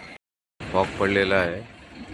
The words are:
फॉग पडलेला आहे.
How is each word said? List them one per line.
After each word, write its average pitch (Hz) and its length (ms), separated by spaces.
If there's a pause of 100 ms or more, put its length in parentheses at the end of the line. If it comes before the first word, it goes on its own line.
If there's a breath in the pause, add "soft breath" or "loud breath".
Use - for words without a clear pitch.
(720)
फॉग 92 140 (140)
पडलेला 98 360
आहे. 90 260 (520)